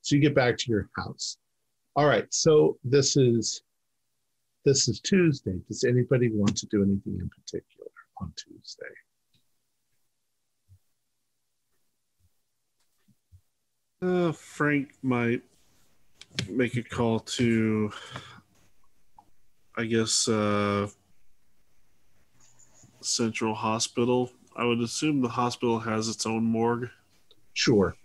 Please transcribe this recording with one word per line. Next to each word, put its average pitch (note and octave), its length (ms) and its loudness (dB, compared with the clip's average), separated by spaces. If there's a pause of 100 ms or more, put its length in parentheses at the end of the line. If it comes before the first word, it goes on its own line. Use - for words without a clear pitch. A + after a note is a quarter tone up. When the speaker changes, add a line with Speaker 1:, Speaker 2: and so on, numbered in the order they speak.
Speaker 1:
So - 140 0
you C#3+ 60 4
get D3 120 4
back B2 260 2
to A#2+ 120 -4
your G2+ 260 -2
house. - 400 -10 (600)
All D3 100 2
right. A2+ 260 2
So D3+ 520 4
this C3+ 320 2
is, A#2 440 2 (1040)
this C#3 220 4
is A2 140 -4
Tuesday. D3+ 680 0
Does - 160 -6
anybody B2 480 2
want G#2 260 0
to - 100 -8
do G#2+ 160 -2
anything G2 360 -2
in F2 100 -6
particular - 600 -14 (320)
on E2 160 -10
Tuesday? - 480 -20 (4000)
Speaker 2:
Uh, F3+ 300 2
Frank D3 600 -2 (100)
might A#2+ 400 0 (1040)
make A#2+ 300 -2
a A2+ 60 -4
call A2+ 360 -2
to, A2 720 0 (1900)
I A#2 80 -4
guess, A2+ 420 0
uh, G#2 600 0 (2250)
Central A2+ 520 -2
Hospital. A#2 800 -2 (240)
I - 100 -4
would A#2+ 140 0
assume C#3 420 -2
the B2 60 0
hospital A#2 520 -2
has A2 280 -4
its A2 180 -6
own A2+ 180 -2
morgue. A#2 460 0 (640)
Speaker 1:
Sure. G2 520 2